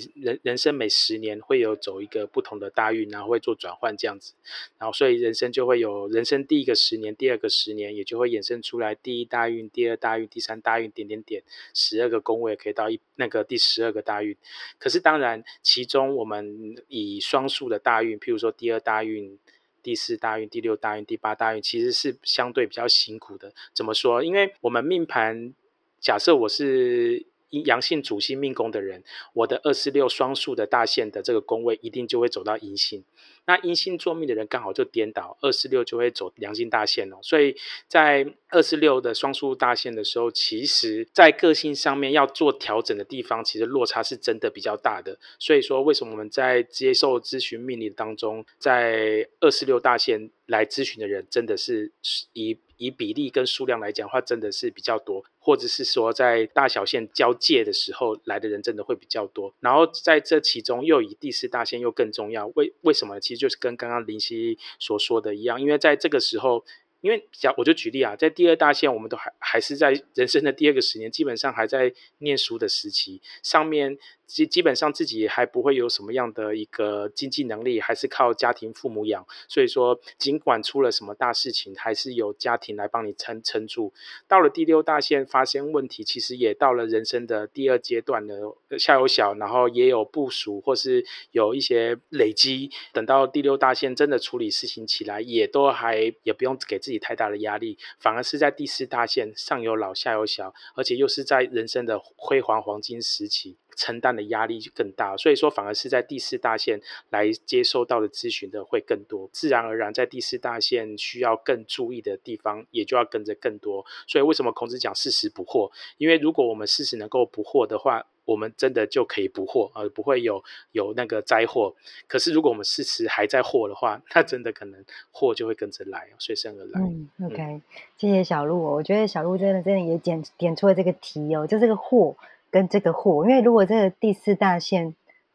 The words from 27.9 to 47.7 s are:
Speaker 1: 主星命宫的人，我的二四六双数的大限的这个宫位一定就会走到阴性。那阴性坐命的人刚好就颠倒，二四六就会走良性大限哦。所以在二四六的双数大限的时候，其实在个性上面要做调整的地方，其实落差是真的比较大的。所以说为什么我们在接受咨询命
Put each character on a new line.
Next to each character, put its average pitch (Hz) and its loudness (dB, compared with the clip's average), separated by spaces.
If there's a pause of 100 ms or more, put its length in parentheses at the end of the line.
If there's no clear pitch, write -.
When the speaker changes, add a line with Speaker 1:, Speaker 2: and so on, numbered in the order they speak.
Speaker 1:
主 104 -6
星 131 -4
命 139 -2
宫 113 -2
的 107 -4
人， 95 -10 (300)
我 113 2
的 131 0
二 147 2
四 139 -2
六 135 4
双 131 0
数 135 -6
的 107 -2
大 120 2
限 110 0
的 104 -8
这 120 -2
个 110 2
宫 113 -4
位 113 0
一 117 -10
定 123 -8
就 123 0
会 120 4
走 95 -8
到 107 -4
阴 101 -12
性。 101 -4 (420)
那 180 4
阴 175 -2
性 180 -4
坐 170 -2
命 160 -6
的 120 0
人 110 -4
刚 123 -4
好 101 -6
就 123 0
颠 110 -2
倒， 98 -8
二 139 2
四 - -2
六 123 2
就 117 -6
会 120 2
走 95 -8
良 104 -10
性 117 -4
大 110 2
限 101 -4
哦。 92 -20
所 151 4
以 139 4 (320)
在 143 4 (140)
二 175 6
四 165 2
六 147 4
的 123 -2
双 139 -4
数 135 -4
大 123 2
限 117 -6
的 107 -6
时 - -4
候， 117 0
其 113 -4
实 113 -2
在 165 8
个 160 4
性 151 0
上 139 -2
面 139 -2
要 143 4
做 139 2
调 113 -2
整 117 -2
的 101 -8
地 127 -10
方， 113 -4
其 - -6
实 110 -2
落 127 0
差 113 -2
是 127 -8
真 113 -2
的 107 -4
比 101 -16
较 104 -4
大 104 -2
的。 95 -12 (220)
所 156 4
以 135 6
说 135 0
为 151 4
什 135 2
么 113 -12
我 110 -10
们 107 -10
在 127 2
接 131 0
受 127 2
咨 131 -8
询 117 -8
命 123 -8